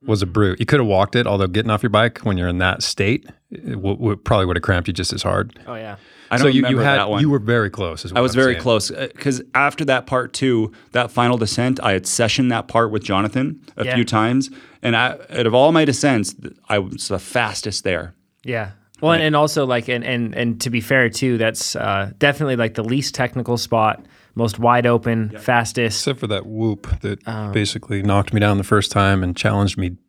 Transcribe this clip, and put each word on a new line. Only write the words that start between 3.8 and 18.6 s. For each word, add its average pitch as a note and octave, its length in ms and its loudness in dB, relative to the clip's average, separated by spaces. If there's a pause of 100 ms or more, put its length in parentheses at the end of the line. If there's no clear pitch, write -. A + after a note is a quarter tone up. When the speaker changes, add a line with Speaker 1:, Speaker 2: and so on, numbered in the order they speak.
Speaker 1:
w-, G#2+ 200 -2
probably G2+ 300 2
would F2+ 100 0
have F2 60 -2
cramped F2+ 260 0
you F2+ 60 -2
just F2+ 180 -4
as - 100 -6
hard. G2 440 -2
Speaker 2:
Oh, B2 80 -12
yeah. A2 220 -14 (340)
Speaker 3:
I A#2 60 0
Speaker 1:
So B2+ 80 2
Speaker 3:
don't C#3 100 6
Speaker 1:
you, C3 60 4
you - 60 2
Speaker 3:
remember B2+ 180 2
Speaker 1:
had, C#3 140 4
Speaker 3:
that G2+ 120 0
one. G2+ 100 0
Speaker 1:
you D3+ 100 4
were C#3+ 100 2
very A2 280 0
close, E2+ 360 -6
is E2+ 80 -10
what F#2+ 60 2
Speaker 3:
I - 40 4
was B2+ 140 2
Speaker 1:
I'm B2+ 60 4
Speaker 3:
very B2+ 120 4
Speaker 1:
saying. - 80 -8
Speaker 3:
close, A2+ 280 0
uh, - 260 -8
'cause C3+ 260 -2 (120)
after C#3 320 0
that B2+ 200 2
part B2+ 280 -4
two, A2+ 380 0 (200)
that A#2+ 180 0
final B2 280 2
descent, B2+ 440 -2
I G#2 100 2
had F#2+ 140 -2
sessioned B2 460 0
that A2+ 160 -4
part A#2 240 2
with G#2+ 100 -4
Jonathan G#2+ 580 -2 (160)
a - 100 -4
Speaker 2:
Yeah. B2+ 100 -2
Speaker 3:
few A#2+ 80 2
times, B2 460 0 (320)
and A#2+ 120 0
I, A#2+ 220 0 (140)
out A#2+ 160 0
of A2 80 0
all C#3 180 6
my D#3+ 140 4
descents, C3 480 0
th-, - 200 -16 (140)
I G#2 100 0
was - 300 -6
the F#2+ 100 -4
fastest G#2+ 640 -4
there. F2+ 320 -4 (300)
Speaker 2:
Yeah. A2 260 -6 (300)